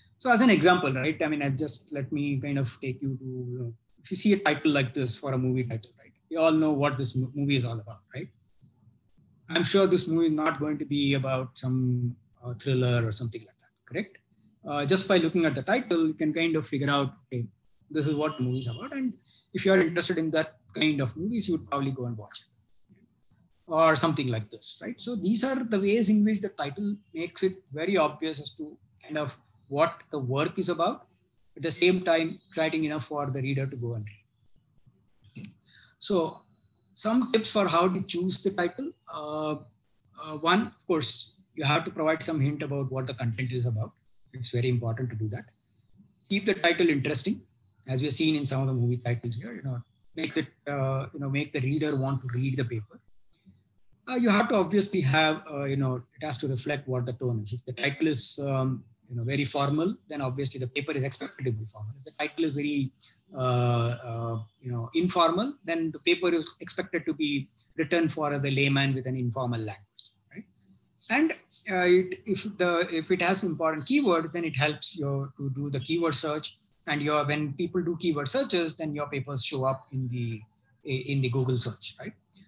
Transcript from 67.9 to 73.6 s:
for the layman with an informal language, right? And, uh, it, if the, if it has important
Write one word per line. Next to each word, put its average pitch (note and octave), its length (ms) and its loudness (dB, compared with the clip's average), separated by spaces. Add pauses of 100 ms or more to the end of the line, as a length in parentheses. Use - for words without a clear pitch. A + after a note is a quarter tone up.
for D3 300 -2
the C#3 120 0
layman C#3 440 4
with C3 120 -4
an C3 100 -2
informal A#2+ 440 -2
language, - 440 -10 (280)
right? F#3 120 -14 (640)
And, D4+ 220 2 (380)
uh, F3+ 160 2
it, F3+ 400 4
if G3 180 -2 (140)
the, F3 340 2
if D#3+ 180 -2
it F#3 120 2
has F3+ 220 2
important D#3+ 420 -2